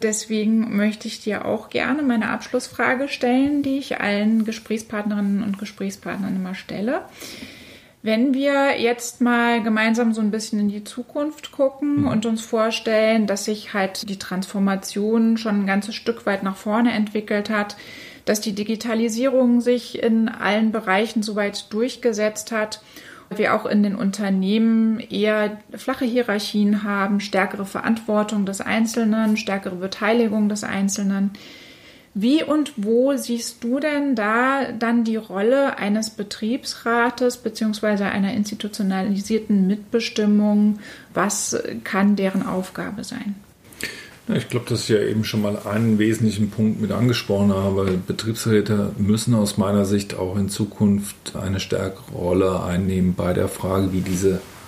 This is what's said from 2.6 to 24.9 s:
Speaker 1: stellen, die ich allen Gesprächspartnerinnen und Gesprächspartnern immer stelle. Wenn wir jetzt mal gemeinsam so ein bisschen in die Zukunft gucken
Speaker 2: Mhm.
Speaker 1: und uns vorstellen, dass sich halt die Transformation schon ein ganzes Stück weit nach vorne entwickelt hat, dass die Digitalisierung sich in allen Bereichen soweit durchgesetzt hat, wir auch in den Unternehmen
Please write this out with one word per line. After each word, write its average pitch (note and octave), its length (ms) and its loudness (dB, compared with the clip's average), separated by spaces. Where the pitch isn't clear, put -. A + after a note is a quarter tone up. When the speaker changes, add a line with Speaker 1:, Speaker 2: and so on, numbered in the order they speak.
Speaker 1:
stellen, C#4 560 2
die C#4 160 -2
ich - 200 -6
allen G#3+ 460 2
Gesprächspartnerinnen G#3 960 -2
und G3 160 -4
Gesprächspartnern G3 800 -6
immer F#3 180 -4
stelle. A3+ 480 -4
Wenn A3+ 320 2
wir C#4 440 2
jetzt A#3+ 420 -2
mal A#3+ 420 4
gemeinsam A3+ 500 2
so A3 80 -2
ein G#3 80 2
bisschen A3 300 -2
in G#3 100 2
die G#3 140 -6
Zukunft - 680 -8
gucken C#4+ 500 0
Speaker 2:
Mhm. C#4+ 60 2
Speaker 1:
und A3 200 0
uns A3+ 140 0
vorstellen, A3 840 2
dass G3 200 -2
sich G#3+ 280 -6
halt G3 340 -2
die G3 120 -8
Transformation G3+ 1160 0
schon G#3+ 240 0
ein G3 60 0
ganzes G#3 280 0
Stück - 320 -4
weit G3 160 0
nach F#3+ 140 -2
vorne A3+ 360 2
entwickelt G#3 560 -2
hat, G#3 260 -2
dass G#3+ 160 0
die G#3+ 120 -4
Digitalisierung A#3 1080 2
sich A#3+ 400 0
in A3+ 280 4
allen G#3+ 420 0
Bereichen G#3 520 0
soweit G3+ 500 -4
durchgesetzt G#3+ 800 -2
hat, G#3+ 300 -4
wir G#3+ 200 2
auch G#3+ 100 -2
in G#3 160 4
den G#3 140 0
Unternehmen G#3+ 1040 2